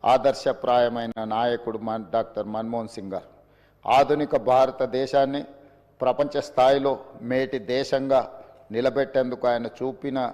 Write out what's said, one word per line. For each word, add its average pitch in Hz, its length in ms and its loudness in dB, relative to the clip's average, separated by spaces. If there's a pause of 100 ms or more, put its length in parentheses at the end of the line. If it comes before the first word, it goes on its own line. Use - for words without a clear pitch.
(120)
ఆదర్శప్రాయమైన 120 1040 2 (140)
నాయకుడు 117 440 -2 (100)
మన 113 120 -4 (160)
డాక్టర్ 110 380 -2
మన్మోహన్ 113 420 -6
సింగ్ 98 180 -10
గారు. 90 160 -10 (680)
ఆధునిక 147 360 2 (160)
భారతదేశాన్ని 131 920 2 (600)
ప్రపంచ 143 460 0
స్థాయిలో 139 440 4 (380)
మేటి 131 300 -2 (160)
దేశంగా 135 440 2 (560)
నిలబెట్టేందుకు 127 760 0
ఆయన 117 260 -2
చూపిన 135 400 -6 (160)